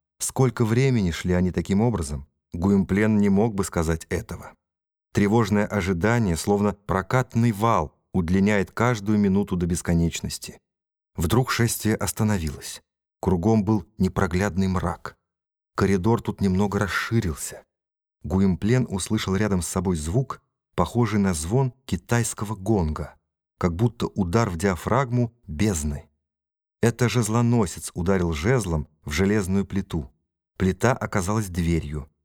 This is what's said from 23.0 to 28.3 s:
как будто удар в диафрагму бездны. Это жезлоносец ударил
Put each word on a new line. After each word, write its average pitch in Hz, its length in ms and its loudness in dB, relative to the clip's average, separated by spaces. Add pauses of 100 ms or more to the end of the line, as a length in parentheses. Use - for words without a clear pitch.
как 90 180 0
будто 113 320 0
удар 104 420 0
в 87 80 -6
диафрагму 117 760 0 (140)
бездны. 76 640 -2 (720)
Это 113 280 2
жезлоносец 117 840 0
ударил 90 400 0